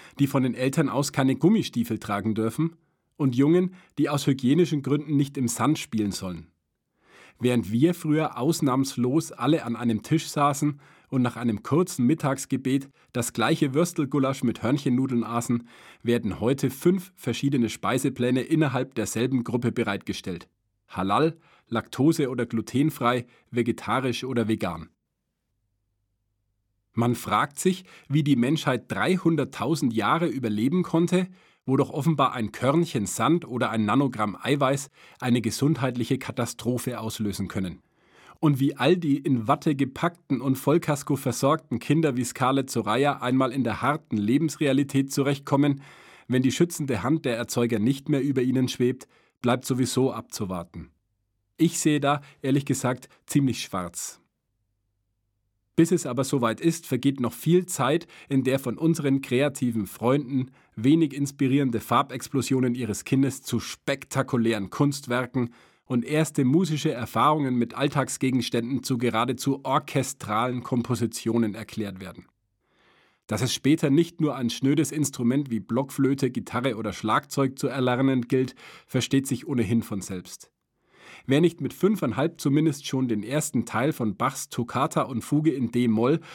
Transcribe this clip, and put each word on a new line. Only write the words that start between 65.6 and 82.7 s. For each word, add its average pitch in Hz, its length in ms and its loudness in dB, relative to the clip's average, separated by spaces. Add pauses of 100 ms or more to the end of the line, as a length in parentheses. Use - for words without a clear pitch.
und 123 140 0
erste 151 400 0
musische 151 480 2
Erfahrungen 131 640 0
mit 117 180 -2
Alltagsgegenständen 131 1120 0
zu 127 120 -2
geradezu 123 680 0
orchestralen 127 1000 -2
Kompositionen 117 920 -2
erklärt 101 420 -8
werden. 92 280 -14 (1000)
Dass 107 160 -2
es 127 120 0
später 151 360 2
nicht 170 300 2
nur 147 160 0
ein 123 140 0
schnödes 143 420 0
Instrument 139 580 0
wie 113 100 -2
Blockflöte, 135 720 0
Gitarre 117 460 -4
oder 107 160 -4
Schlagzeug 135 640 -2
zu 135 100 -2
erlernen 127 600 0
gilt, 131 260 0 (320)
versteht 135 400 0
sich - 220 -6
ohnehin 117 340 0
von 101 180 -8
selbst. - 520 -12 (760)
Wer 139 140 4
nicht 170 200 2
mit 131 140 -4
fünfeinhalb 170 640 0
zumindest 151 460 0